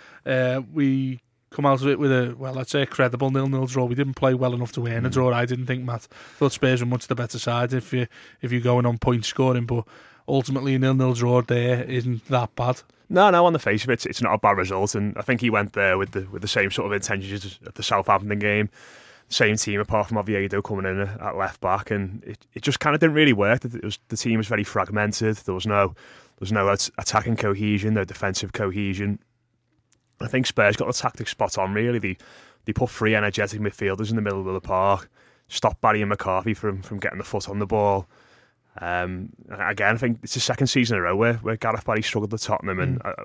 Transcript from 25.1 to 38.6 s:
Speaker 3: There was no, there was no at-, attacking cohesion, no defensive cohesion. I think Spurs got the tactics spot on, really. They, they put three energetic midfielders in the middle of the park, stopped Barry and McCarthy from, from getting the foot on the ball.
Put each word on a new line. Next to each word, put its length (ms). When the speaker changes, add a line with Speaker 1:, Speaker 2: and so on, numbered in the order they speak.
Speaker 3:
There 180
was 140
no, 200
there 80
was 140
no 160
at-, 280
attacking 380
cohesion, 600
no 100
defensive 480
cohesion. 640
I 40
think 200
Spurs 280
got 120
the 60
tactics 380
spot 260
on, 160
really. 260
They, 180
they 80
put 160
three 260
energetic 440
midfielders 500
in 60
the 60
middle 260
of 60
the 80
park, 480
stopped 340
Barry 200
and 80
McCarthy 440
from, 280
from 180
getting 180
the 60
foot 260
on 100
the 80
ball. 400